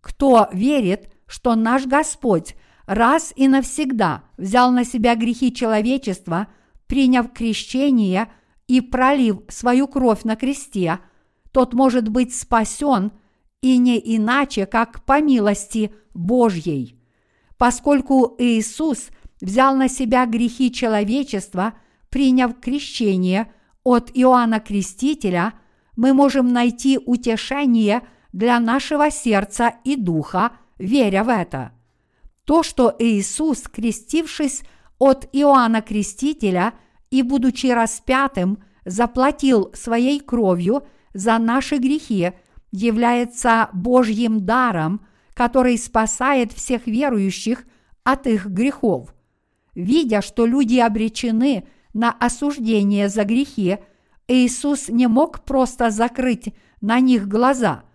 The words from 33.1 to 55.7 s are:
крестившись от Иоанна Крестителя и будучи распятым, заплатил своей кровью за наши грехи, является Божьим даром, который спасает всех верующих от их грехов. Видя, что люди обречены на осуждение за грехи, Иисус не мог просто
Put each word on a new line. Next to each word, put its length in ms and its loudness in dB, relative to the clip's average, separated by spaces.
крестившись 1000 -6
от 340 2
Иоанна 500 4
Крестителя 920 -2
и 120 2
будучи 460 0
распятым, 920 -2
заплатил 880 0
своей 460 -2
кровью 680 0
за 240 0
наши 400 -2
грехи, 540 -2
является 1000 0
Божьим 720 0
даром, 600 -2
который 440 0
спасает 760 -2
всех 340 -6
верующих 800 -2
от 220 -2
их 200 0
грехов. 680 -2
Видя, 460 0
что 260 -2
люди 320 2
обречены 920 0
на 160 0
осуждение 1000 0
за 160 -2
грехи, 540 -2
Иисус 600 0
не 180 2
мог 380 0
просто 460 -2